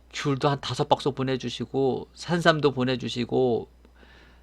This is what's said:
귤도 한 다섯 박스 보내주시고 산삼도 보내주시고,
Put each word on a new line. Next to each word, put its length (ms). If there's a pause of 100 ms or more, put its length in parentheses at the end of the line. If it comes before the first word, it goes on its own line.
(120)
귤도 360
한 120
다섯 280
박스 220
보내주시고 1040
산삼도 560
보내주시고, 960 (760)